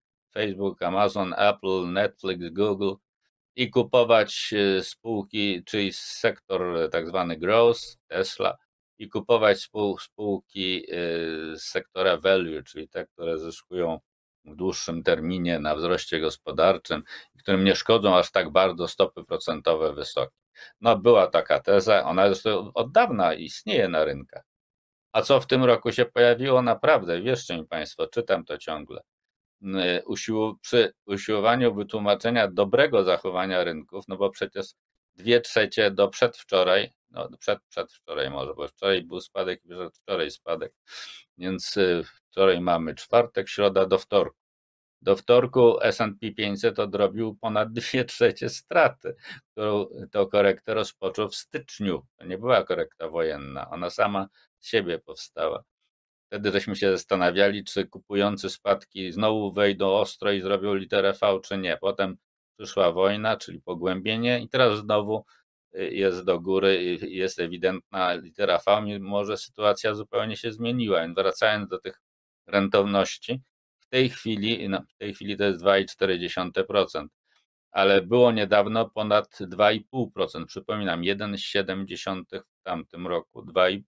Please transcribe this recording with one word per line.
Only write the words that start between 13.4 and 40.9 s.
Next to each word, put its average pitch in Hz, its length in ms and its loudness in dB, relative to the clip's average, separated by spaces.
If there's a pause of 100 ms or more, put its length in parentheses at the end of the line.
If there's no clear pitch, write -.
w 76 120 -20
dłuższym 87 460 -4
terminie 85 560 0
na 76 160 -2
wzroście 85 460 -2
gospodarczym, 80 840 0 (360)
którym 95 260 2
nie 98 120 6
szkodzą 104 400 4
aż 87 140 4
tak 87 200 0
bardzo 87 380 2
stopy - 360 0
procentowe 78 680 -2
wysokie. 69 460 -6 (420)
No, 113 180 2
była 113 280 6
taka 78 340 0
teza, 98 440 4
ona 90 220 2
zresztą 101 480 -2
od 120 180 -4
dawna 113 420 2
istnieje 110 540 -4
na 78 160 0
rynkach. 69 380 -8 (720)
A 113 100 0
co 135 180 4
w - 60 -12
tym 131 180 2
roku 120 280 4
się 123 120 2
pojawiło? 120 580 4
Naprawdę, 110 600 2
wierzcie 120 340 -4
mi 78 100 -10
państwo, 80 400 -6
czytam 92 380 -2
to 76 140 -10
ciągle. 76 440 -12 (600)
N-, 92 440 -2
usił-, 110 540 -4
przy 117 320 2 (140)
usiłowaniu 107 680 2
wytłumaczenia 104 720 0
dobrego 101 560 4
zachowania 92 600 0
rynków, 85 440 -10
no 95 80 -10
bo 95 140 0
przecież - 360 -8 (480)
dwie 117 260 2
trzecie 107 500 0
do 98 180 2
przedwczoraj, 98 840 0 (180)
no, 85 180 -10 (100)
przed-, - 300 -4
przedwczoraj 76 640 -8
może, 69 240 -8
bo 73 140 -10
wczoraj 98 340 -2
był 87 180 -12
spadek 92 440 -8
i 85 40 -20
przedwczoraj 87 640 -8
spadek, - 440 -8 (640)